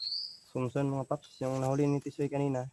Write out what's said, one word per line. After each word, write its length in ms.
sumson, 400
mga 160
paps. 400
Yung 160
nahuli 240
ni 160
Tisoy 320
kanina 400